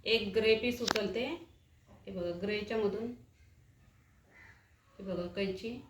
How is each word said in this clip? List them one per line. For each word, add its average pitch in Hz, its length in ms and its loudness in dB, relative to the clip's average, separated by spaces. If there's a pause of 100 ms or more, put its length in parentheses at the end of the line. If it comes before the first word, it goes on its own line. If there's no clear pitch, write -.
एक 208 300 2
ग्रे 220 200 8
पीस 240 280 0
उचलते. 220 420 0 (800)
हे 196 40 -12
बघा, 175 320 -4
ग्रेच्या 208 340 -2
मधून, 214 300 0 (1900)
हे 196 60 -10
बघा, 175 220 -4
कैची. 202 640 -4